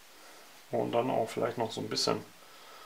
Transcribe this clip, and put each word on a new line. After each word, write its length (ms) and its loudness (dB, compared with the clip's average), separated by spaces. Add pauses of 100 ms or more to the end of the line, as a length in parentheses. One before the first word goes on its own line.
(720)
Und 200 2
dann 200 4
auch 180 2
vielleicht 300 0
noch 120 2
so 100 -2
ein 80 -4
bisschen 360 2 (600)